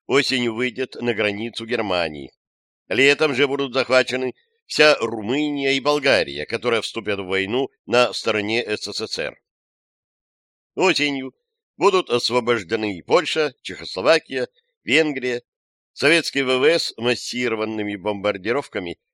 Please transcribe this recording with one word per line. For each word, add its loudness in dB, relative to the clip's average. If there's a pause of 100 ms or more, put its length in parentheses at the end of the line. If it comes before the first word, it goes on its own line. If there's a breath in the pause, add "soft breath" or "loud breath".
осенью 0
выйдет -4
на -2
границу -2
Германии. -2 (560)
Летом 2
же 2
будут -4
захвачены 0 (340)
вся 6
Румыния -2
и -2
Болгария, 0
которые -2
вступят -4
в -6
войну -2 (160)
на 4
стороне -2
С -6
С -8
С -8
Р. -6 (1400)
Осенью 0 (420)
будут 2
освобождены 0
и -14
Польша, 0
Чехословакия, -2 (360)
Венгрия. 0 (520)
Советский 2
В 2
В 2
С 4
массированными -2
бомбардировками -4 (160)